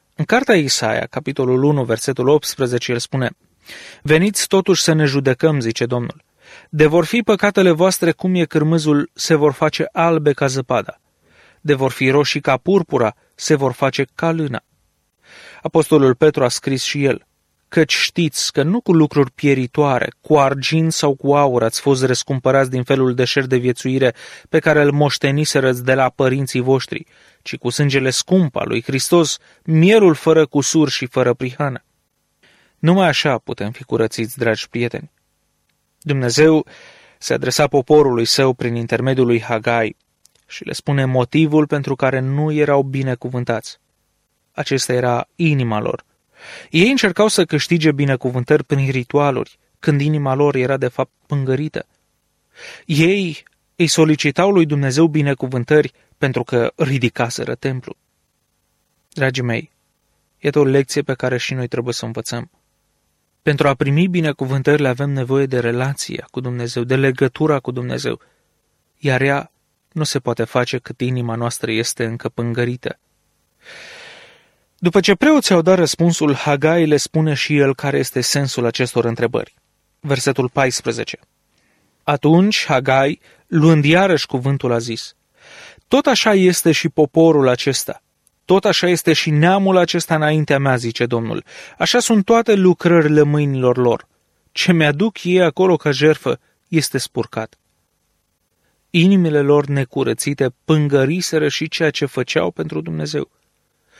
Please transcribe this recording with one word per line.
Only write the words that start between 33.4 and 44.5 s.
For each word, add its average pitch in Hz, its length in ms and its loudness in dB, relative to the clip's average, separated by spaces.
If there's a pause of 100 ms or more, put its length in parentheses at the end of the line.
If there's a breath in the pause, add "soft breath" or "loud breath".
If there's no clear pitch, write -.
fi 127 140 -16
curățiți, 117 540 -4
dragi 113 300 -2
prieteni. 120 420 -6 (880)
Dumnezeu 147 680 2 (520 loud breath)
se - 160 -6
adresa 127 320 0
poporului 139 580 4
său 131 280 2
prin 120 220 -4
intermediul 120 520 0
lui 117 160 2
Hagai 117 540 -2 (500)
și - 180 -18
le - 80 -10
spune 139 320 -2
motivul 147 640 2
pentru 139 300 -4
care 131 240 -2
nu 143 320 -2
erau 147 300 2
binecuvântați. 123 1000 -6 (720)